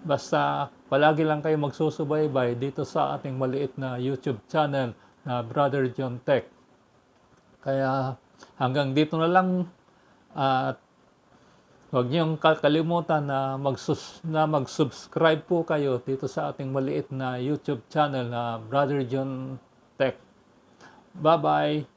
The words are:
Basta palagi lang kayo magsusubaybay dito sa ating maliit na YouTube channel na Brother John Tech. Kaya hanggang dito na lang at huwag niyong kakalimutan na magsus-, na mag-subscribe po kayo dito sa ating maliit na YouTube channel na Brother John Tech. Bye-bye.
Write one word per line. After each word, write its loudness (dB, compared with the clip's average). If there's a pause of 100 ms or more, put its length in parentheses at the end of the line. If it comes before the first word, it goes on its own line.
Basta 0 (240)
palagi 4
lang 2
kayo 2
magsusubaybay 0
dito -4
sa -2
ating -8
maliit -2
na -4
YouTube -4
channel 0 (300)
na -4
Brother 0
John -6
Tech. 0 (1120)
Kaya -2 (400)
hanggang 0
dito 2
na 2
lang 2 (640)
at 0 (1120)
huwag 2
niyong 0
kakalimutan 2
na -2
magsus-, -4
na 2
mag-subscribe 0
po 0
kayo 0
dito -4
sa -4
ating -6
maliit -2
na -4
YouTube -4
channel 0
na -4
Brother 0
John -6 (380)
Tech. 0 (960)
Bye-bye. 2 (120)